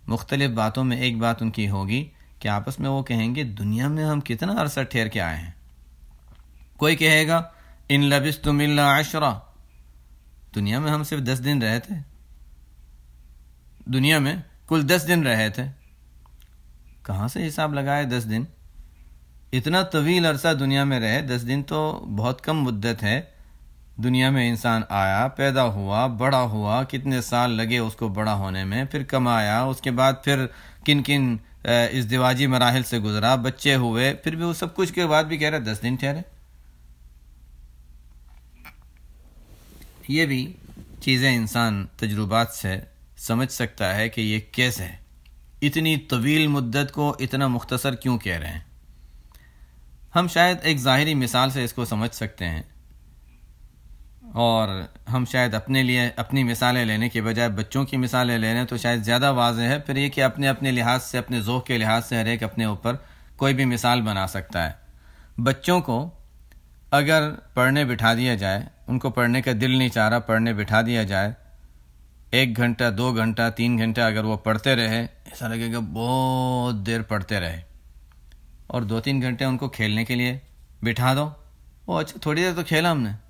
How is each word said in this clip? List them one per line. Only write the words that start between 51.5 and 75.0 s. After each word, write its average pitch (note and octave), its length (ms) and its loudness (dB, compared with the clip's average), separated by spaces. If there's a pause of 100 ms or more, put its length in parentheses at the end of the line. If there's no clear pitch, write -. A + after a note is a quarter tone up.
سے C3 140 -2
اس A#2 80 -6
کو B2 120 -4
سمجھ A2+ 300 -2
سکتے F#2 340 -8
ہیں، D#2+ 140 -4 (1700)
اور A2 500 0 (300)
ہم B2+ 200 0
شاید B2 220 2
اپنے C3 280 0
لیے B2 340 2
اپنی C3 280 0
مثالیں B2 400 2
لینے A2 240 0
کے A2+ 140 -2
بجائے A2+ 260 0
بچوں A2 360 -2
کی C3+ 120 -6
مثالیں B2 420 0
لے A2 160 0
لیں B2 100 0
تو A#2+ 120 -6
شاید A#2+ 260 0
زیادہ A#2+ 300 2
واضح A#2+ 300 2
ہے۔ C3 160 2
پھر C#3+ 180 -4
یہ C#3 120 0
کہ C3+ 140 0
اپنے C#3 260 2
اپنے C3+ 220 0
لحاظ B2 320 0
سے، - 160 -6
اپنے A#2+ 220 -4
ذوق A#2+ 260 -2
کے B2 120 0
لحاظ A2+ 280 2
سے A#2+ 100 -2
ہر A2+ 80 0
ایک A#2 180 -2
اپنے A2+ 220 -4
اوپر A2 320 -2 (400)
کوئی C3+ 180 2
بھی C3+ 100 2
مثال B2 380 2
بنا G2 240 -2
سکتا F2+ 400 -4
ہے۔ D#2 60 -8 (720)
بچوں D3+ 380 2
کو C3+ 300 -4 (800)
اگر D3+ 440 4 (200)
پڑھنے C3+ 300 4
بٹھا A#2 300 2
دیا B2 200 2
جائے، G2 280 -2 (240)
ان B2 120 0
کو B2+ 120 -2
پڑھنے B2 320 2
کا C3 80 0 (100)
دل C3 180 2
نہیں B2+ 100 4
چاہ A2 200 2
رہا، A#2+ 100 2
پڑھنے A2+ 360 0
بٹھا G#2+ 280 2
دیا A#2 200 0
جائے، G2 300 0 (1000)
ایک B2 260 4
گھنٹہ، A#2+ 420 2
دو B2 180 2
گھنٹہ، A2+ 400 2
تین A#2+ 220 2
گھنٹہ A2+ 220 0
اگر A2 240 2
وہ G#2+ 120 0
پڑھتے A2 400 0
رہے، A2+ 240 0